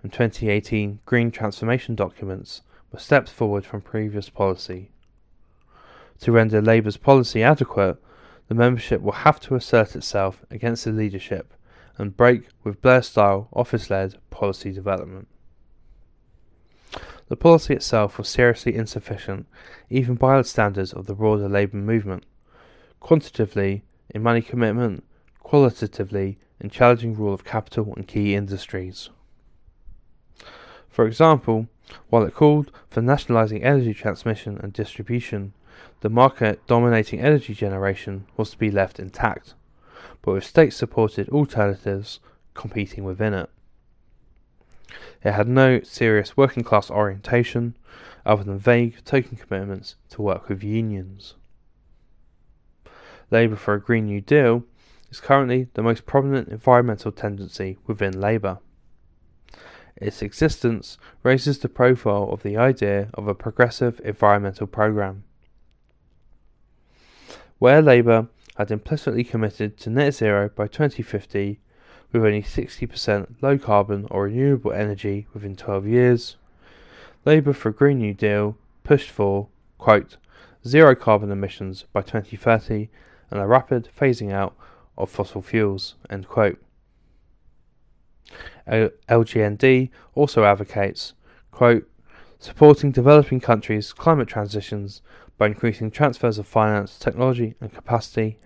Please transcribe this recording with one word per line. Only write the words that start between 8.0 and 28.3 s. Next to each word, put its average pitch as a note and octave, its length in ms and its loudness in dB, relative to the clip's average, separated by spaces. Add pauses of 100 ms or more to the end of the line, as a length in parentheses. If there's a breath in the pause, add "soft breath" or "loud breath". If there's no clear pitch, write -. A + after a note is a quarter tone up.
the A2+ 80 -6
membership A#2+ 460 0
will G2+ 100 -4
have - 300 2
to - 140 -6
assert A#2 400 0
itself G2 540 -6
against A#2 360 -8
the A2+ 60 -6
leadership G2+ 640 -8 (440 soft breath)
and G2 200 -10
break B2 300 4 (160)
with G#2 180 -10
Blair-style, G#2+ 720 2
office-led F#2+ 640 -4 (140)
policy G2 400 -6
development. F#2+ 560 -8 (2000 loud breath)
The - 80 -8
policy E3 380 4
itself G#2+ 440 -2
was - 120 -10
seriously A#2+ 460 0
insufficient, G#2 720 -10 (420 loud breath)
even B2 260 -2
by C3+ 220 4
the B2+ 60 4
standards G2 500 -4
of F#2 120 -14
the G2+ 100 -10
broader G#2 340 0
Labour G2+ 280 -2
movement, G2+ 460 -4 (760 soft breath)
quantitatively G2+ 840 -2 (260)
in G#2+ 140 -8
money A#2 180 2
commitment, A2+ 640 -4 (360)
qualitatively G#2 960 -2 (220)
in G2+ 100 -12
challenging A#2 460 2
rule G#2 180 -4
of F#2+ 100 -10
capital G#2+ 540 -6
and G2 100 -12
key G2+ 280 -2